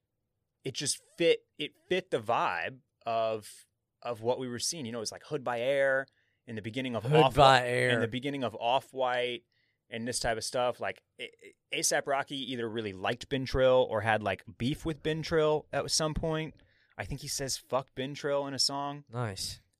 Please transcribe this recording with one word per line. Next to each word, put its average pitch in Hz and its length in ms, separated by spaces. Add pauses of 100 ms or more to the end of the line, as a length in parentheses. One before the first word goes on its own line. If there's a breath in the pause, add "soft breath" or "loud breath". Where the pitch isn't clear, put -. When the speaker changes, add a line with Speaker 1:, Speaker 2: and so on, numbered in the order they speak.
(640)
Speaker 1:
it 135 100
just - 260 (160)
fit, 165 240 (180)
it 151 140 (160)
fit 185 220
the 151 80
vibe 113 600 (260)
of, 113 440 (540)
of 117 200
what 117 180
we 127 80
were 120 100
seeing. 139 280
You 113 60
know, 120 60
it - 20
was, 107 120
like, - 120
Hood 143 200
by 120 160
Air 135 460 (420)
in 113 80
the 107 60
beginning 120 340
of - 80
Speaker 2:
Hood 147 180
Speaker 1:
Off, 131 120
Speaker 2:
by 135 320
Air. 123 240
Speaker 1:
in 117 100
the 117 80
beginning 135 340
of 110 160
Off-White 123 840 (440)
and 113 200
this 120 100
type 117 180
of 107 60
stuff. 123 380
Like, 98 200 (200)
A-, 120 100 (420)
A-, 151 100 (100)
A$AP 143 160
Rocky 135 440
either 117 160
really 107 240
liked 101 360
Bentrill 131 600
or 110 120
had, 110 220
like, 98 200 (160)
beef 135 260
with 160 200
Bentrill 156 680
at - 200
some 156 200
point. 156 420 (440)
I 104 60
think 139 160
he 143 80
says, 131 300
"Fuck 135 360
Bentrill" 139 540
in 139 60
a 123 40
song. 143 540
Speaker 2:
Nice. 113 480 (200)